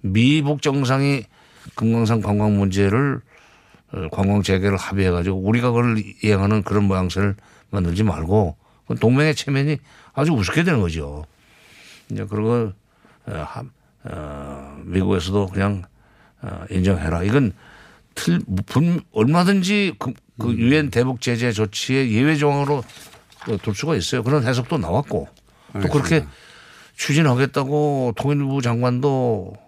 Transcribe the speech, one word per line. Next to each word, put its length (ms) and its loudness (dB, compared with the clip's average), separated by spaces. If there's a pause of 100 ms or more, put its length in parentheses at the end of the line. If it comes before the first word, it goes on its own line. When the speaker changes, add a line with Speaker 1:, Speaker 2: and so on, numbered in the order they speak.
Speaker 1:
미국 600 2
정상이 600 0 (500)
금강산 480 2
관광 340 2
문제를, 640 2 (720)
어, 180 -8
관광 320 0
재개를 340 0
합의해가지고 640 -2
우리가 320 0
그걸 320 2 (200)
이행하는 400 2
그런 220 0
모양새를 500 0 (360)
만들지 340 0
말고 520 0 (260)
그건 160 -6
동맹의 360 4
체면이 440 -2 (360)
아주 180 2
우습게 320 0
되는 160 2
거죠. 440 -4 (880)
이제 140 -8
그런 200 -4
걸, 300 0 (520)
어, 180 -8
하-, 200 -12 (400)
어, 800 -14
미국에서도 640 0
그냥, 340 -2 (580)
어, 300 -10
인정해라. 540 0
이건 280 2 (640)
틀-, 260 0 (260)
분-, 360 0 (100)
얼마든지 840 2
그, 140 -6 (260)
그 120 -2
Speaker 2:
음. 80 0
Speaker 1:
유엔 320 4
대북 300 0
제재 300 -2
조치의 640 -2
예외 240 2
조항으로, 480 0 (640)
어, 140 -2
둘 120 -4
수가 220 -2
있어요. 260 -2
그런 240 2
해석도 320 -2
나왔고 500 -4 (440)
또 60 -8
Speaker 2:
알겠습니다. 140 -2
Speaker 1:
그렇게 340 2 (680)
추진하겠다고 1200 0
통일부 460 -2
장관도 920 0 (140)